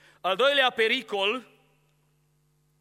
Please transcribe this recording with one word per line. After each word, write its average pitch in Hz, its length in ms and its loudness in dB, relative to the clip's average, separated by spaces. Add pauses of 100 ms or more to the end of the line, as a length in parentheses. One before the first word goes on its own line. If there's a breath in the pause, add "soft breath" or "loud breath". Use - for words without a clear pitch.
(220 soft breath)
Al 190 140 -2
doilea 269 340 2
pericol 226 800 -2 (1300)